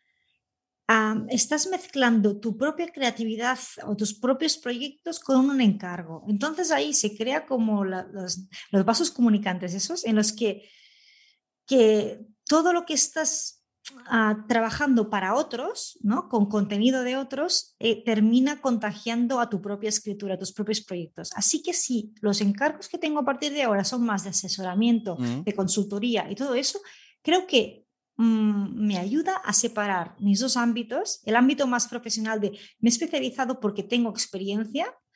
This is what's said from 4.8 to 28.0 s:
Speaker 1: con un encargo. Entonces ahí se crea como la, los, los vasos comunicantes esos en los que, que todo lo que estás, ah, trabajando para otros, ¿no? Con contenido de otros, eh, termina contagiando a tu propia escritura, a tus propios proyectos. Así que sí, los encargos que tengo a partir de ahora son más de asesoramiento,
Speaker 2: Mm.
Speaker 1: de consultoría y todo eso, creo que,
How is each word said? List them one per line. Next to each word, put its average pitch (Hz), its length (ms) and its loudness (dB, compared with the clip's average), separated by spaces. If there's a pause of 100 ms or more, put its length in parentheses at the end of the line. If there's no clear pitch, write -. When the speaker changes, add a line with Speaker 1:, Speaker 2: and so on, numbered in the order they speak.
Speaker 1:
con 269 300 4
un 269 120 2
encargo. 180 680 0
Entonces 302 440 -2
ahí 294 220 0
se 214 220 0
crea 262 300 -2
como 220 400 0
la, 185 260 -4
los, 185 380 -10 (220)
los 190 120 4
vasos 226 280 2
comunicantes 190 640 2
esos 330 320 -6
en 226 120 2
los 214 160 2
que, 208 340 -4 (1000)
que 214 540 4 (260)
todo 330 280 4
lo 349 120 0
que 330 80 -6
estás, - 720 -2 (440)
ah, 214 420 2
trabajando 226 600 2
para 196 260 0
otros, 285 680 -6
¿no? 233 260 -2
Con 208 200 2
contenido 208 560 0
de 254 120 -4
otros, 269 640 -4
eh, 220 240 0
termina 240 580 4
contagiando 233 800 -2
a 233 100 0
tu 202 120 -4
propia 202 280 -6
escritura, 202 460 -4
a 180 40 -10
tus 190 120 -8
propios 214 300 -4
proyectos. 170 540 -12
Así 254 280 0
que 339 100 -4
sí, 220 480 -2
los 208 200 0
encargos 240 480 0
que 330 80 -8
tengo 302 220 -2
a 262 60 -2
partir 285 280 -4
de 285 100 0
ahora 202 220 2
son 240 180 -2
más 208 220 0
de 196 60 -8
asesoramiento, 196 840 0
Speaker 2:
Mm. 127 260 -2
Speaker 1:
de 202 100 -4
consultoría 202 760 -2
y 202 60 -6
todo 262 200 -4
eso, 277 240 -2 (440)
creo 370 240 2
que, - 380 0 (320)